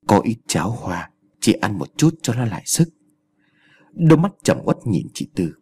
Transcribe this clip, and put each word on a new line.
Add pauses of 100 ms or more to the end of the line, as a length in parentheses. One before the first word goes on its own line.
Có
ít (100)
cháo
hoa, (300)
chị
ăn
một
chút
cho
nó
lại
sức. (1040)
Đôi
mắt (120)
trầm
uất
nhìn
chị
Tư.